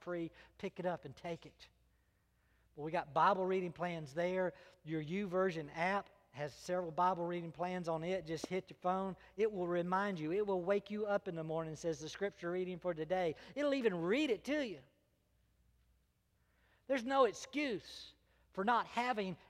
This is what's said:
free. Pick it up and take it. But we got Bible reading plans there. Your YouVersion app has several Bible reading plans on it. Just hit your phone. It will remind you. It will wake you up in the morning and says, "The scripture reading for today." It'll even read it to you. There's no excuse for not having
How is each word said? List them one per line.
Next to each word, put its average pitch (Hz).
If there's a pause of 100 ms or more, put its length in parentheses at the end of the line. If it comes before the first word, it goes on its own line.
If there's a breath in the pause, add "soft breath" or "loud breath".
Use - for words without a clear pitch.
free. 170 (280 loud breath)
Pick -
it 175
up 175
and 131
take 165
it. - (1080)
But 143
we 156
got 151
Bible 185
reading 185
plans 160
there. 180 (320 loud breath)
Your 156
YouVersion 175
app 185 (240)
has 147
several 180
Bible 175
reading 170
plans 175
on 160
it. 180
Just 156
hit 185
your 151
phone. 190 (200 loud breath)
It 214
will 180
remind 180
you. 151
It 208
will 185
wake 202
you 208
up 202
in 175
the 160
morning 160
and 147
says, 160
"The 156
scripture 196
reading 180
for 175
today." 160 (220 loud breath)
It'll 285
even 214
read 247
it 196
to 302
you. 185 (2000 soft breath)
There's 254
no 269
excuse - (400 soft breath)
for 190
not 220
having 214 (140 loud breath)